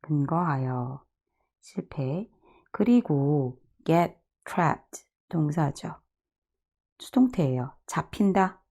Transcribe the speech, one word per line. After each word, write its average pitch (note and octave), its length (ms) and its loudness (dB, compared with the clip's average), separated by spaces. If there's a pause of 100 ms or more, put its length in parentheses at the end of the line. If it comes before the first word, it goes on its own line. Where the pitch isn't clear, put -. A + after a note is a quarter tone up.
근거하여. C#3 1000 -2 (560)
실패. D3+ 680 -8 (420)
그리고 D3 880 2 (240)
get E3+ 380 2 (220)
trapped, - 600 -2 (240)
동사죠. D#3 680 -2 (1000)
수동태예요. C#3+ 720 0 (140)
잡힌다. F#3+ 840 0